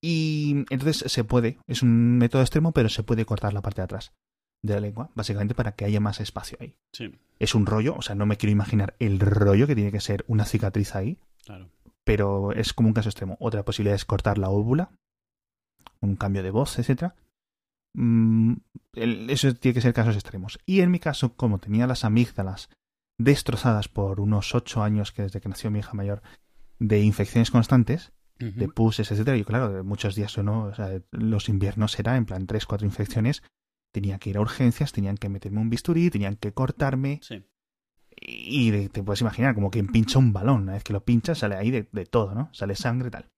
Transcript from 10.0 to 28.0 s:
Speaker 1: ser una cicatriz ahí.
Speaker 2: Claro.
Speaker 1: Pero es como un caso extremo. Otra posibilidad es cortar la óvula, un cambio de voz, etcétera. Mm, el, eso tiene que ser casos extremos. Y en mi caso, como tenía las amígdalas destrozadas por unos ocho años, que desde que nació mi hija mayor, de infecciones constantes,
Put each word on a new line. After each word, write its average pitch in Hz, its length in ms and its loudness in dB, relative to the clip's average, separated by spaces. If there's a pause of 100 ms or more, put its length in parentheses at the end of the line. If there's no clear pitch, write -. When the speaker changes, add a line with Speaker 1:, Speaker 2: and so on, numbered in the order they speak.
Speaker 1:
ser - 260 -4
una 107 180 2
cicatriz 104 500 -2
ahí. 104 220 -6 (280)
Speaker 2:
Claro. 92 240 -18 (400)
Speaker 1:
Pero 101 440 0
es 110 200 -2
como 117 140 4
un 110 80 4
caso 110 140 0
extremo. 95 300 -8
Otra 107 240 -4
posibilidad 104 300 0
es 98 100 -2
cortar 101 360 0
la 95 100 0
óvula, 113 400 0 (1120)
un 98 140 0
cambio 98 260 -2
de 92 80 -4
voz, 120 300 -2
etcétera. 139 340 -2 (800)
Mm, 113 600 4 (420)
el, 113 340 -4
eso 135 240 2
tiene 123 220 0
que 123 60 0
ser 120 120 4
casos 113 220 2
extremos. 98 500 -8
Y 190 160 4
en 180 80 6
mi 180 80 2
caso, 135 380 -2
como 104 240 0
tenía 110 260 0
las 127 180 -2
amígdalas 107 680 0 (480)
destrozadas 117 680 2
por 98 320 -4
unos 104 340 0
ocho 120 260 -2
años, 104 300 0
que - 100 -10
desde 98 180 -6
que 101 100 -10
nació 107 200 -8
mi 104 80 -2
hija 104 160 -8
mayor, 101 300 -6 (560)
de 104 220 2
infecciones 107 500 4
constantes, 120 600 4 (280)